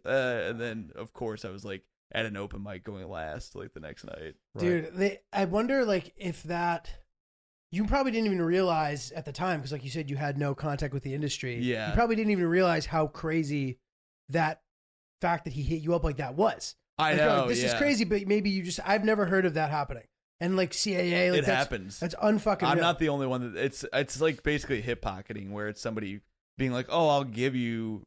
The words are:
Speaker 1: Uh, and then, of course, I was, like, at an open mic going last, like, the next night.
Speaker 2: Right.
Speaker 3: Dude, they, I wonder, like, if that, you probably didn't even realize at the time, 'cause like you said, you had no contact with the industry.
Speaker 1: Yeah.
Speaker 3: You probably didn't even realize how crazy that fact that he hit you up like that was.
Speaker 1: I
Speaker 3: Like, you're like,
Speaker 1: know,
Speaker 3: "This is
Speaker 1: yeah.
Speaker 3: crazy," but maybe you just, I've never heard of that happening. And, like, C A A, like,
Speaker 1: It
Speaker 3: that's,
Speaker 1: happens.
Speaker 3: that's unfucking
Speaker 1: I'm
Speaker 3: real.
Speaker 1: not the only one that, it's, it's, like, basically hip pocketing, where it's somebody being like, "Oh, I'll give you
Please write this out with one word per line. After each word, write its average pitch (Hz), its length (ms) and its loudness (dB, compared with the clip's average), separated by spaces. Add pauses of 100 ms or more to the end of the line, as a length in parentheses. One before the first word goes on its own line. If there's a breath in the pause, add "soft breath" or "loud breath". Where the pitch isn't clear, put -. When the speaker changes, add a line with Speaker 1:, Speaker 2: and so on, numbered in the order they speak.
Speaker 1:
Uh, 123 440 0
and 117 100 -6
then, 113 360 -8
of 110 180 -12
course, 110 320 -6
I 98 40 -8
was, 98 160 -12
like, 95 180 -10 (280)
at 110 140 -2
an 104 120 -6
open 101 260 -8
mic 98 200 -12
going 95 260 -10
last, 80 460 -8
like, 92 180 -12
the 78 60 -14
next 76 260 -14
night. 78 300 -12 (180)
Speaker 2:
Right. - 80 -10
Speaker 3:
Dude, 175 340 0
they, 196 240 0 (140)
I 196 120 2
wonder, 247 400 2
like, 196 320 -2
if 180 260 -8
that, 170 460 -2 (840)
you 202 140 0
probably 269 260 2
didn't 220 160 2
even 190 140 2
realize 165 680 2
at - 140 -8
the 147 80 -10
time, 175 260 -2
'cause 131 120 -8
like 143 120 -8
you 139 60 -8
said, 147 200 -6
you 143 60 -4
had 139 220 -2
no 143 180 0
contact 143 380 -4
with 139 100 -4
the 135 100 -6
industry. 139 440 -4
Speaker 1:
Yeah. 117 320 0
Speaker 3:
You - 60 -4
probably 226 200 4
didn't 214 160 2
even 180 140 4
realize 170 400 4
how 156 220 2
crazy 147 720 -2 (500)
that 156 320 0 (600)
fact 170 240 0
that 147 80 -8
he 143 100 -4
hit 160 180 0
you 160 140 2
up 156 80 0
like 147 140 0
that 135 180 -6
was. - 400 0 (220)
Speaker 1:
I 156 140 2
Speaker 3:
Like, 147 80 4
you're 151 80 6
like, 143 100 6
Speaker 1:
know, 131 120 2
Speaker 3:
"This 120 100 2
is 123 140 4
Speaker 1:
yeah. - 40 2
Speaker 3:
crazy," 277 280 4
but 202 220 0
maybe 208 220 4
you 190 140 -2
just, 175 220 -4
I've 202 180 2
never 214 220 4
heard 185 200 4
of 160 100 2
that 156 160 0
happening. 143 320 -4 (360)
And, 180 160 0
like, 185 180 2
C 202 220 -2
A 180 40 0
A, 180 320 2
like, 175 80 4
Speaker 1:
It 139 60 2
Speaker 3:
that's, 131 240 4
Speaker 1:
happens. 101 300 -8
Speaker 3:
that's 160 160 -4
unfucking 208 480 2
Speaker 1:
I'm 147 140 4
Speaker 3:
real. 165 80 4
Speaker 1:
not 170 140 4
the 156 100 2
only 139 180 0
one 123 260 -2
that, 85 80 -2
it's, 135 300 -2
it's, 135 300 0
like, 156 220 2
basically 139 380 0
hip 120 200 -4
pocketing, 98 500 -8
where 104 160 -4
it's 107 140 -8
somebody 104 400 -6 (360)
being 131 140 2
like, 123 180 -2
"Oh, 160 200 4
I'll 143 160 4
give 123 300 -2
you 113 520 -2